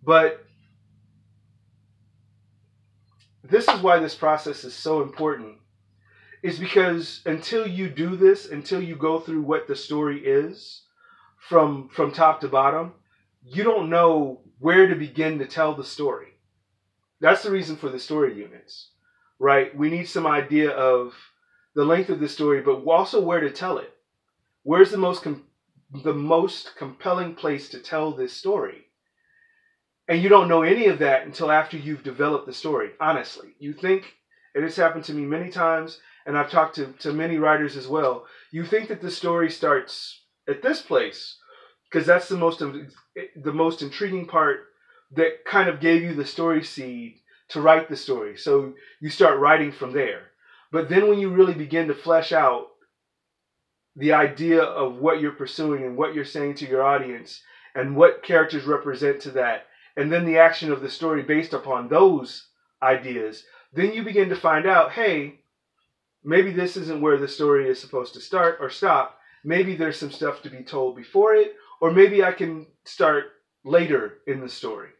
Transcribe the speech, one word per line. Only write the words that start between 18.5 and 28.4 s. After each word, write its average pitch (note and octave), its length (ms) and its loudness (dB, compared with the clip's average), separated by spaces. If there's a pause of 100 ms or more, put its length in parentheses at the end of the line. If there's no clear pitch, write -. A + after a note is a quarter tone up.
right? C#3 380 2
We D3 140 0
need E3+ 180 -6
some E3 180 -4
idea D3 440 0
of B2+ 440 0 (600)
the D3 100 2
length F3 240 2
of D#3+ 120 -4
the D3 80 -4
story, C#3+ 340 0
but C3 240 0
also F3 360 2
where E3+ 180 0
to D3 100 -4
tell F3 280 -6
it. - 140 -14 (720)
Where's F#3 280 6
the G#3 60 -6
most F3+ 260 -2
com-, D3 220 -8 (580)
the D3+ 120 -2
most E3 600 0
compelling E3+ 580 -6
place C#3+ 360 -6
to B2 80 -16
tell D#3 340 -6
this B2+ 200 -8
story? F#3+ 500 -6 (1200)